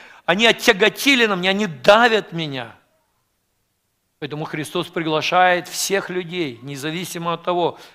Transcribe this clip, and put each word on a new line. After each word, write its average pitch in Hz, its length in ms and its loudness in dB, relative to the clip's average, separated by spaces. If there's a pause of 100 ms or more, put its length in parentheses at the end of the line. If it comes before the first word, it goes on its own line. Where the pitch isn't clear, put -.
(260)
они 208 220 2
оттяготили 226 800 4
на 208 100 0
меня, 180 160 -2
они 202 160 0
давят 208 640 4
меня». 139 440 -8 (1400)
Поэтому 151 280 -10
Христос 156 420 -6
приглашает 175 800 2
всех - 420 -4
людей, 175 520 -6
независимо 160 720 -8
от 165 100 -10
того, 175 340 -2 (180)